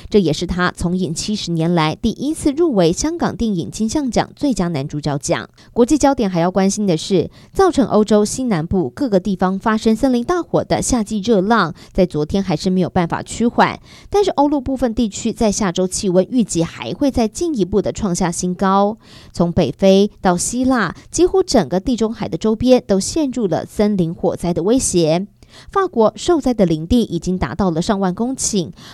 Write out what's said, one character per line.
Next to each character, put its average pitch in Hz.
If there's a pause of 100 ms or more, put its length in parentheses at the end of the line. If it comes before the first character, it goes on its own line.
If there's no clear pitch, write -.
这 214
也 156
是 175
他 175
从 180
影 170
七 208
十 202
年 170
来 156
第 -
一 294
次 302
入 311
围 175
香 320
港 220
电 220
影 131
金 220
像 269
奖 -
最 277
佳 175
男 147
主 147
角 143
奖。 143 (220)
国 233
际 285
焦 277
点 220
还 175
要 180
关 196
心 208
的 165
是， - (220)
造 381
成 262
欧 214
洲 208
西 262
南 170
部 170
各 277
个 196
地 190
方 190
发 220
生 220
森 262
林 240
大 339
火 -
的 -
夏 247
季 208
热 196
浪， 196 (200)
在 185
昨 151
天 196
还 185
是 190
没 185
有 143
办 170
法 -
趋 -
缓， 175 (300)
但 403
是 -
欧 285
陆 285
部 262
分 247
地 233
区 208
在 214
下 190
周 185
气 190
温 185
预 240
计 165
还 -
会 285
再 233
进 320
一 185
步 196
的 -
创 185
下 175
新 180
高。 196 (340)
从 175
北 160
非 196
到 180
希 247
腊， 240 (160)
几 339
乎 381
整 202
个 175
地 247
中 220
海 -
的 160
周 220
边 247
都 196
陷 285
入 226
了 156
森 208
林 170
火 -
灾 175
的 165
威 226
胁。 - (840)
法 392
国 226
受 339
灾 254
的 214
林 160
地 240
已 165
经 180
达 135
到 190
了 156
上 196
万 185
公 247
顷， - (220)